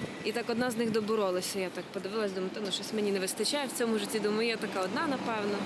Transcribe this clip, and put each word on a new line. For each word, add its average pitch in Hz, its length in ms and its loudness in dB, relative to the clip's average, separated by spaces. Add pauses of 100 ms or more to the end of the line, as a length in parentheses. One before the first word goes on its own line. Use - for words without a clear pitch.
(240)
І 214 80 0
так 220 180 -2
одна 247 220 2
з 220 60 -2
них 226 140 2
доборолася, 202 680 2
я 185 100 0
так 175 140 -6 (100)
подивилась, 202 380 -2
думаю, 185 220 -2
«Та 220 120 -6
ну 185 60 -2
щось - 220 -4
мені 208 180 2
не 196 80 2
вистачає 226 480 0
в - 100 -4
цьому 226 220 2
житті», 202 200 0
думаю, 214 280 2
«Я 226 100 2
така 196 220 -2
одна, 190 280 0
напевно». 214 580 0